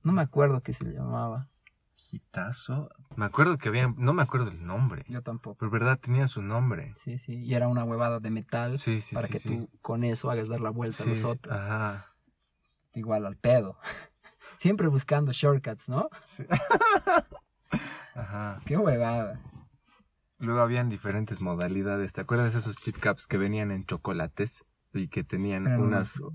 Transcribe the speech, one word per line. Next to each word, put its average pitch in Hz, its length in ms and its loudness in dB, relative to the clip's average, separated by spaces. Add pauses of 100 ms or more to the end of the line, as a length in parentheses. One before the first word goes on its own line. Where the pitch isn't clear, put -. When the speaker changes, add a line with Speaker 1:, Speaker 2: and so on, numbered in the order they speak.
Speaker 1:
No 165 100 4
me 180 100 4
acuerdo 139 400 4
qué 131 100 -6
se - 120 -6
llamaba. 120 640 -4 (640)
Speaker 2:
Hitazo. 127 760 -6 (280)
Me 107 100 -2
acuerdo 156 320 6
que 117 100 -2
había, 123 280 4
no 127 180 4
me 170 80 4
acuerdo 123 280 2
el 82 140 -10
nombre. 104 440 0
Speaker 1:
Yo 123 140 -6
tampoco. 113 360 -10
Speaker 2:
Pero 107 120 -2
verdad, 120 280 4
tenía 131 300 2
su - 140 -4
nombre. 104 540 -2
Speaker 1:
Sí, 120 220 -8
sí, 120 260 -10
y 123 100 -2
era 120 140 2
una 123 160 2
huevada 117 360 0
de 110 100 -6
metal 120 480 -2
Speaker 2:
Sí, 113 220 0
sí, - 160 -10
Speaker 1:
para - 100 -2
Speaker 2:
sí, - 80 -6
Speaker 1:
que - 60 -4
Speaker 2:
sí. 113 80 -8
Speaker 1:
tú 113 200 -4 (140)
con 117 220 -2
eso 117 260 -2
hagas 113 180 -2
dar 117 120 -4
la 110 100 -2
vuelta 113 320 -4
a - 20 -6
Speaker 2:
Sí, 117 60 2
Speaker 1:
los 113 80 0
Speaker 2:
sí, 113 80 -2
Speaker 1:
otros. 120 280 -4
Speaker 2:
ajá. 101 600 -4 (800)
Speaker 1:
Igual 110 320 -2
al 98 100 -8
pedo. 117 460 4
<laughs> - 760 -16
Siempre 196 280 4
buscando 143 460 2
shortcuts, 135 560 0
¿no? 156 200 0 (160)
Speaker 2:
Sí. - 240 -16
<laughs> - 1700 0
Ajá. 104 500 -8
Speaker 1:
Qué 143 120 -2
huevada. 117 640 2 (1000)
Speaker 2:
Luego 117 220 0
habían 120 280 4
diferentes 104 520 -4
modalidades. 95 720 -2
¿Te - 80 -6
acuerdas 120 320 2
de 117 80 0
esos 107 160 -6
chip - 220 -8
caps - 280 0
que 101 120 0
venían 101 320 0
en 95 160 -4
chocolates 90 800 -4 (300)
y 98 140 -2
que 90 160 -4
tenían 95 420 -2
Speaker 1:
Eran 123 140 4
Speaker 2:
unas, 104 400 0
Speaker 1:
unos - 140 -10